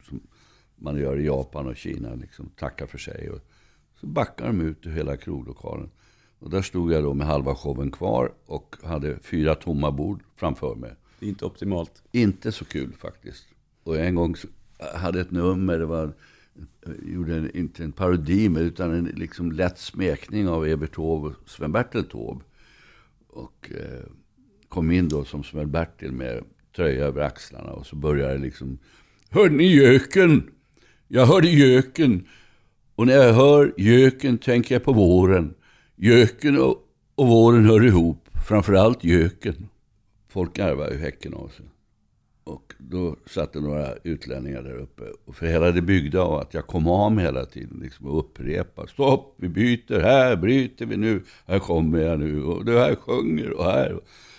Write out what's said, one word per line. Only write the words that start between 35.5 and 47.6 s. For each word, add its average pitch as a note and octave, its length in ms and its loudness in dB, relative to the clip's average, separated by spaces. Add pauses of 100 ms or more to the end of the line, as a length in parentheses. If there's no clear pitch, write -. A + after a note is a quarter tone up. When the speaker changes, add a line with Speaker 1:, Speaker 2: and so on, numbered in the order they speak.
Speaker 1:
Göken A#2+ 640 4
och, C3 180 2 (380)
och C3+ 120 2
våren A#2 380 8
hör A2 200 8
ihop, E2+ 440 4 (180)
framförallt G#2 560 4
göken." - 680 0 (580)
Folk F2+ 280 -6
garvar D2 360 -4
ju C2+ 60 -8
häcken C#2+ 360 -10
av C2+ 140 -14
sig. - 180 -20 (800)
Och D2 340 -18
då E2 380 -6 (100)
satt - 280 -8
det D2 80 -10
några D2 320 -6 (100)
utlänningar C2+ 600 -10
där C2 140 -14
uppe. B1+ 260 -16 (220)
Och C2+ 100 -20
för E2 100 -8
hela E2 260 2
det F2 100 0
byggda F2 400 0
av E2 180 -2
att C2+ 140 -12
jag D#2+ 140 -8
kom D#2+ 200 -2
av G2+ 240 2
mig G2+ 140 0
hela C2 200 -4
tiden, - 380 -16